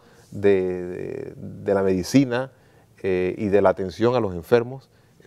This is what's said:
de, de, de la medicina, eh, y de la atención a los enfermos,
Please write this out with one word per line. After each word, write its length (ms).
de, 560
de, 500
de 380
la 80
medicina, 720
eh, 340
y 100
de 160
la 80
atención 440
a 60
los 120
enfermos, 580